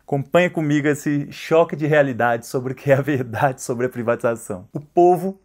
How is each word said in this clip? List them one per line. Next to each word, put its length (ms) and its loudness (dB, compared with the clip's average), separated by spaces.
Acompanha 480 0
comigo 380 0
esse 440 -2
choque 440 0
de 100 -4
realidade 600 2
sobre 260 -6
o 20 -16
que 160 0
é 40 6
a 60 4
verdade 600 -2
sobre 240 -4
a 40 -2
privatização. 840 -4
O 60 -8
povo, 640 2